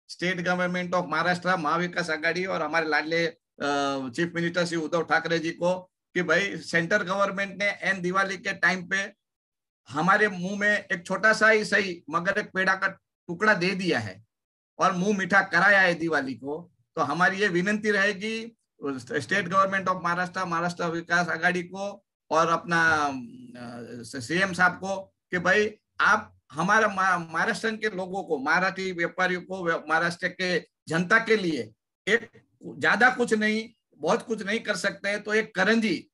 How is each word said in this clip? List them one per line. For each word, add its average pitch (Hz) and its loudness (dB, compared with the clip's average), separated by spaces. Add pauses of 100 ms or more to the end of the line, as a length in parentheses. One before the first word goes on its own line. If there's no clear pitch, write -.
(120)
state 180 -4
government 180 -2
of 175 0
महाराष्ट्र, 175 0
महाविकास 170 -2
आघाड़ी 165 -2
और 180 -2
हमारे 156 0
लाडले, 160 0
अ, 160 -8 (760)
चीफ 170 -2
मिनिस्टर 170 0
श्री 170 -4
उद्धव 160 -2
ठाकरे 160 0
जी 160 -4
को 180 -2 (340)
कि 180 0
भाई 175 0
सेंट्रल 170 0
गवर्नमेंट 196 -2
ने 202 0
एन 190 -2
दिवाली 190 0
के 190 -6
टाइम 175 0
पे 196 -4 (760)
हमारे 190 4
मुंह 190 -4
में 208 2
एक 180 -6
छोटा 190 4
सा 214 4
ही 214 6
सही 196 -2
मगर 180 -2
एक 208 -4
पेड़ा 185 0
का 190 -2 (400)
टुकड़ा 208 2
दे 180 0
दिया 180 0
है 101 -10 (560)
और 180 4
मुंह 190 0
मीठा 190 2
कराया 190 4
है 180 4
दिवाली 147 -2
को। 143 -10 (240)
तो 160 -2
हमारी 180 2
ये 208 2
विनंती 208 0
रहेगी 214 -2 (280)
state 147 -4
government 190 2
of 185 -2
महाराष्ट्र, 175 -2
महाराष्ट्र 175 -2
विकास 170 0
आघाड़ी 175 0
को 196 -10 (260)
और 160 4
अपना, 165 2 (640)
अ, 120 -12 (160)
सीएम 170 -2
साहब 180 2
को 190 -4 (340)
कि 185 -2
भाई 208 2 (280)
आप 196 2 (140)
हमारा 202 2
मा-, 185 0
महाराष्ट्र 214 -2
के 214 -4
लोगों 185 -6
को, 156 -2
मराठी 180 0
व्यापारियों 175 -2
को, 180 -8
व्या-, 165 0
महाराष्ट्र 170 0
के 180 -2 (280)
जनता 175 2
के 220 2
लिए 147 -2 (360)
एक 226 -2 (340)
ज्यादा 202 4
कुछ 247 0
नहीं, 214 0 (280)
बहुत 170 0
कुछ 220 -6
नहीं 208 -2
कर 202 -4
सकते 196 -4
हैं, 208 -2
तो 208 -6
एक 214 0
करंजी 196 2